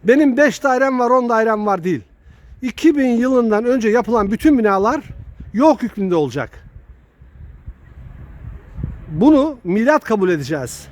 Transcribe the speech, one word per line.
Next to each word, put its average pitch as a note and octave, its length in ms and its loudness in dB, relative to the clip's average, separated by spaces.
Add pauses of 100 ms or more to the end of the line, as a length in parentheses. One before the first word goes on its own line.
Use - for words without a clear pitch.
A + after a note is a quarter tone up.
Benim B3+ 340 4
beş C#4 260 2
dairem C4 360 0
var, A#3+ 100 0
on B3 200 2
dairem A3 360 0
var F#3+ 180 -2
değil. E3 200 -4 (580)
İki D4 360 0
bin C4 120 2
yılından A#3 560 2
önce A#3+ 240 0
yapılan G#3+ 420 0
bütün C#4 280 2
binalar G#3+ 420 0 (520)
yok C4 300 2
hükmünde G3 320 -4
olacak. C3+ 480 -4 (2500)
Bunu C#4 520 2
milat A3+ 400 0
kabul G3+ 260 0
edeceğiz. C#3+ 640 -6